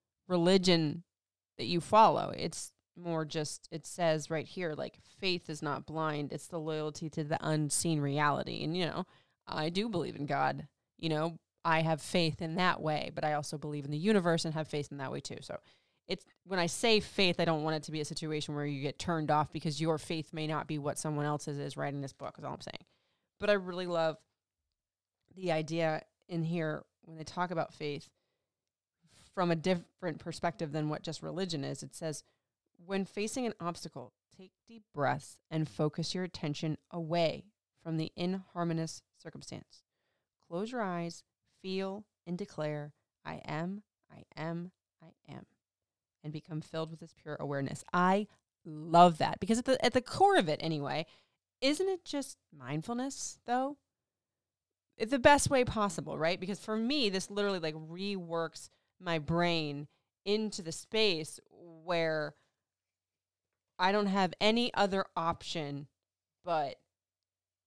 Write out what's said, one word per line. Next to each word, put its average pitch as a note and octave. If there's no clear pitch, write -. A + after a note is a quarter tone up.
religion F3
that A#2+
you E3+
follow. G#3
It's -
more E3
just, D3+
it D#3+
says D#3+
right D#3
here, F3
like, C#3+
"Faith F3+
is D3+
not D3
blind. D3+
It's -
the E3+
loyalty D#3
to D#3+
the D3+
unseen D#3
reality." C#3
And, D#3
you F3
know, F#3
I E3
do F#3+
believe D#3+
in D3
God. C#3+
You E3
know, D#3+
I E3
have D#3+
faith E3
in D#3+
that F3+
way, D3+
but D#3+
I D3+
also D3+
believe D3
in C#3+
the D3
universe F3
and D#3+
have D#3
faith D3
in C#3+
that C3+
way C#3+
too. -
So -
it's, -
when F#3
I E3+
say A3
faith, F#3
I E3+
don't D#3+
want D#3
it D3+
to D#3
be D3+
a D3
situation D3+
where D3
you C#3+
get C#3
turned D#3+
off D3+
because D3+
your D#3
faith D#3+
may D#3
not D3
be D3+
what C#3
someone D3
else's D3
is C#3+
writing C#3+
this C3+
book, -
is D#3
all C#3
I'm -
saying. -
But G3+
I G#3
really F#3
love E3
the F#3
idea D#3
in E3+
here D#3+
when D#3+
they D#3+
talk F3
about E3
faith D3
from F3
a E3+
different E3+
perspective E3
than D3+
what D3+
just D#3
religion D#3
is. C#3
It C#3
says, D#3
"When F#3+
facing G#3+
an A3+
obstacle, E3
take F#3
deep A3+
breaths C#3
and D#3+
focus D#3
your F#3
attention D#3
away E3
from D#3+
the D#3+
inharmonious E3+
circumstance. -
Close G3
your B3
eyes, F3
feel, F#3+
and F3
declare, D3+
'I D#3
am, F3
I D#3+
am, E3+
I E3
am,' C3+
and D3+
become D#3
filled D#3+
with D#3+
this E3+
pure -
awareness." C#3
I F#3
love E3
that -
because A3
at B3
the, C4
at B3
the B3+
core G4
of G#3
it D3
anyway, D3
isn't D4+
it F#4
just -
mindfulness D#3+
though? C4
It's A3
the C4+
best C#4+
way C4
possible, G3+
right? D#3+
Because F3+
for A3
me, A#3
this F#3
literally, G3+
like, D#3
reworks E3
my E3+
brain D#3
into G#3
the D#3+
space F#3
where D#3+
I F3+
don't G#3
have F#3+
any A#3
other G3
option D3+
but D#3